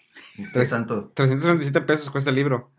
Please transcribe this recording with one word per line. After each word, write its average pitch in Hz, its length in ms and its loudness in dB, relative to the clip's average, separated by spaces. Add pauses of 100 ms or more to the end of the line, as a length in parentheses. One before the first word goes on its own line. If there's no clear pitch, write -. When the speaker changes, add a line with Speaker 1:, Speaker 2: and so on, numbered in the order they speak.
(360)
Speaker 1:
¿Qué 101 180 -14
Speaker 2:
Tres-, 123 160 2
Speaker 1:
tanto? 117 440 -4
Speaker 2:
trescientos 139 320 2
treinta 170 180 4
y - 40 -2
siete 139 140 0
pesos 147 280 0
cuesta 139 200 -2
el 131 80 2
libro. 135 420 0